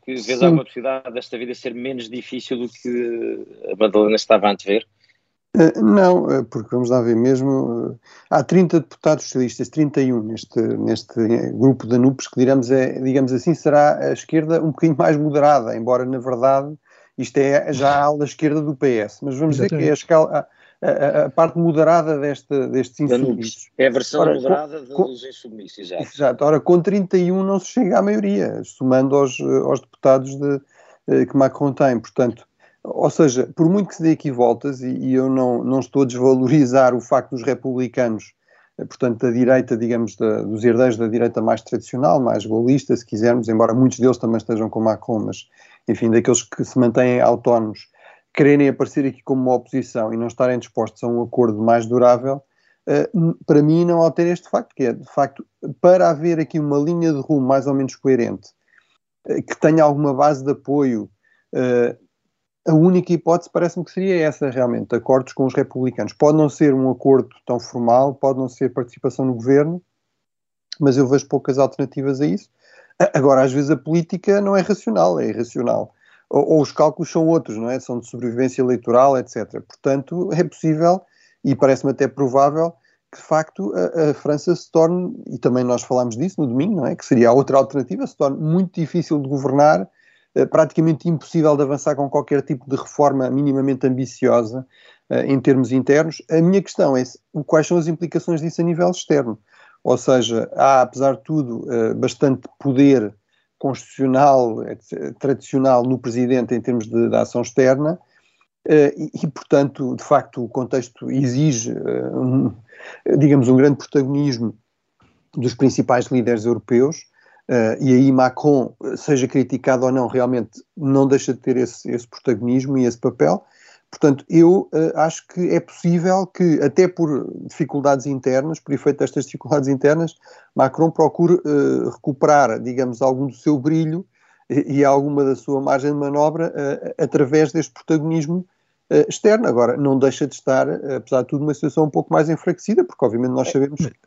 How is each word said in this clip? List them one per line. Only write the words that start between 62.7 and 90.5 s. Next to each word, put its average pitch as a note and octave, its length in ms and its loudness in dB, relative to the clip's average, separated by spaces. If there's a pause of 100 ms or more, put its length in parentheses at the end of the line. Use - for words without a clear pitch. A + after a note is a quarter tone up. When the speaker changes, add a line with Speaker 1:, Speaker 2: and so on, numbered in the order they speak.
Speaker 2:
única F3+ 360 4
hipótese E3+ 400 0
parece-me E3+ 340 -4
que - 60 -20
seria F#3 260 -2
essa D3+ 340 -2
realmente, A#2+ 420 -4
acordos C3 400 0
com C3+ 120 -2
os B2+ 100 -4
republicanos. B2+ 580 -4
Pode D3+ 240 4
não D3+ 120 2
ser C#3 260 2
um C3 160 0
acordo C3 380 2 (140)
tão B2 160 -4
formal, B2 540 0
pode C3+ 240 -2
não C3 120 -4
ser B2+ 220 -4
participação B2+ 540 -6
no C3 80 -2
governo, C#3 480 0 (960)
mas C#3 160 2
eu C3+ 120 2
vejo C#3+ 200 0
poucas C3+ 300 -4
alternativas C3+ 640 -4
a D3+ 60 0
isso. F#3+ 220 -6 (520)
A-, - 160 2
agora, C3+ 240 4
às C3+ 100 2
vezes C#3 200 -2
a D#3 60 0
política E3+ 640 -2
não G3 140 0
é F#3+ 60 2
racional, F3+ 580 0
é A#2 100 -2
irracional. A2 640 -4 (340)
Ou, C#3+ 260 2
ou D#3 60 4
os C3+ 120 -4
cálculos D#3 360 0
são E3 160 0
outros, D#3+ 300 0
não A2+ 140 -6
é? C3 100 -4
São B2 220 -8
de A#2 80 -16
sobrevivência B2 520 -4
eleitoral, B2+ 540 2
et B2 140 -4
cetera. A2 360 -10
Portanto, C#3+ 680 -4
é D#3+ 100 0
possível, E3 560 0 (460)
e C3+ 100 0
parece-me C3+ 380 2
até C3+ 120 -2
provável, C#3 680 0 (360)
que - 80 -20
de - 60 -20
facto F3 500 -4
a, E3+ 360 0
a C#3 40 0
França D3 400 -4
se - 160 -10
torne, F3 460 0 (160)
e - 60 -8
também B2+ 260 0
nós B2 200 -2
falámos B2 340 -2
disso E3 240 -4
no C#3+ 60 -2
domingo, D3+ 340 -2
não B2 40 -2
é? E3 120 -4
Que - 80 -18
seria A#2+ 240 4
a - 20 6
outra C3+ 240 2
alternativa, C#3 500 -2
se - 120 -14
torne C#3 260 -2
muito E3+ 340 -2
difícil D#3+ 440 -4
de C3+ 80 -8
governar, C#3+ 580 2 (480)
eh, C3+ 100 2
praticamente D#3+ 640 0